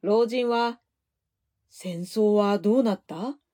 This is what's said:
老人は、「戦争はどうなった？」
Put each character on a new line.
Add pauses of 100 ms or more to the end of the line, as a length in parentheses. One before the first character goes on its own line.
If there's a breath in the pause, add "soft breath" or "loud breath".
老
人
は、 (880)
「戦
争
は
ど
う
な
っ
た？」 (140)